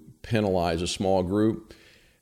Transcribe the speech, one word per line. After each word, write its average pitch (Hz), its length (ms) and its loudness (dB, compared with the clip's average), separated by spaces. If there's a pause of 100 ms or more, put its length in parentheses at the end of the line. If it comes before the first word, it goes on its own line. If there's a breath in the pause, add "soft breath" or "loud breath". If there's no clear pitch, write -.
(220)
penalize 92 600 0
a 87 60 -4
small 95 360 0
group, 107 500 0 (480 soft breath)